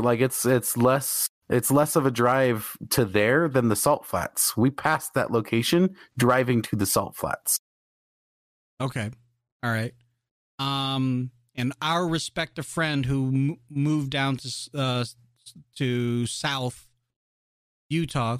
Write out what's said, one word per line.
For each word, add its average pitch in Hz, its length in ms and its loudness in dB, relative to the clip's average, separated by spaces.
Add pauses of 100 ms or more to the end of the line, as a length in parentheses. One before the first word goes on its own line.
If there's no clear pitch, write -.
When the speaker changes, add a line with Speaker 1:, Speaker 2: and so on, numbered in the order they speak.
Speaker 1:
like, 120 200 2
it's, 131 240 0
it's 123 300 2
less, 127 540 2 (200)
it's 123 220 2
less 147 240 2
of 147 100 2
a 135 60 2
drive 120 640 2 (140)
to 123 160 2
there 110 420 2
than 127 220 2
the 104 60 4
Salt - 300 0
Flats. - 520 -4
We 120 120 4
passed 151 440 -2
that 127 180 -2
location 120 640 2 (220)
driving 123 460 4
to - 120 -4
the 101 100 0
Salt - 300 -2
Flats. - 440 0 (1200)
Speaker 2:
Okay. 123 280 -6 (540)
All 120 80 -2
right. 113 220 -4 (680)
Um, 135 720 -2 (240)
and 123 260 -2
our 170 260 0
respective 160 580 -4
friend 151 400 -2
who 135 220 0
m-, 135 300 0 (120)
moved 147 420 0
down 139 260 -2
to 131 100 -12
s-, - 280 -10
uh, 127 260 -2
s-, - 140 -8 (600)
to 120 520 0
South 131 600 -6 (1000)
Utah, 135 500 -2